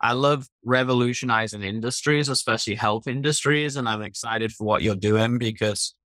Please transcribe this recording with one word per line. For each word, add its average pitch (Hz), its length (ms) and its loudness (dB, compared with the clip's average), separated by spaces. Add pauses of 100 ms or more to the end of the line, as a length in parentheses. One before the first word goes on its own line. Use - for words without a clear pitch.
I 117 120 4
love 135 360 2 (160)
revolutionizing 123 1000 0
industries, 123 680 -2
especially 117 460 -2
health 110 320 0
industries. 143 720 0
And 123 120 -2
I'm 107 140 -4
excited 110 500 -6
for - 120 -10
what 107 180 2
you're 101 140 2
doing 110 420 2
because 110 560 -2 (120)